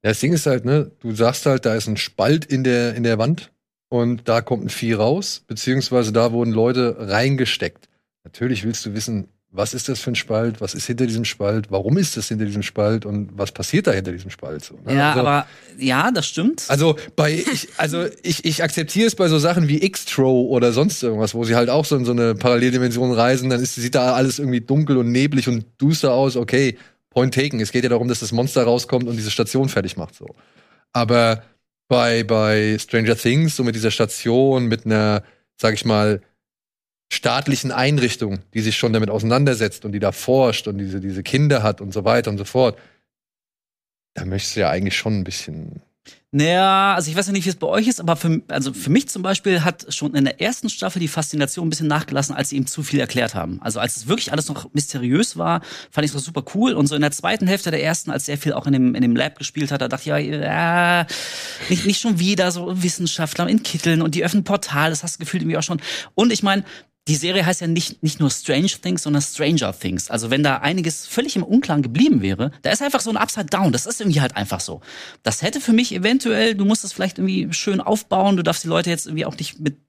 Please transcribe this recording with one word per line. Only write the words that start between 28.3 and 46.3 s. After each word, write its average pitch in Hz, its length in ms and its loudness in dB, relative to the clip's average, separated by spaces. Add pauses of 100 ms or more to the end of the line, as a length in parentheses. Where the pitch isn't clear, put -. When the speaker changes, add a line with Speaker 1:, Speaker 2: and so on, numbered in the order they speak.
Speaker 1:
Monster 123 320 2
rauskommt 120 440 2
und 117 100 -4
diese 107 120 -4
Station 131 400 0
fertig 95 280 -4
macht, 80 180 -10
so. - 100 -20 (680)
Aber 117 500 4 (460)
bei, 117 340 4
bei 107 560 2
Stranger 113 360 2
Things, 147 400 2
so 131 80 0
mit 117 120 0
dieser 110 160 0
Station, 123 760 2
mit 113 220 -2
einer, 107 340 2 (400)
sag 113 140 2
ich - 100 -6
mal, 107 360 2 (880)
staatlichen 135 600 -2
Einrichtung, 123 680 0 (160)
die 113 60 -2
sich 110 140 0
schon 117 160 0
damit 110 200 2
auseinandersetzt 113 760 0
und 104 60 -6
die 101 80 -4
da 92 120 2
forscht 127 560 2
und 101 120 -6
diese, 98 200 -6
diese 95 220 -6
Kinder 143 400 2
hat 104 180 0
und 98 140 -10
so 98 120 -4
weiter 113 260 2
und 101 80 -4
so 101 60 -6
fort, 127 300 2 (1400)
da 90 100 -8
möchtest 95 300 -6
du 107 60 0
ja 80 100 2
eigentlich 92 260 -2
schon 110 220 -2
ein 92 40 -4
bisschen 80 580 -10 (500)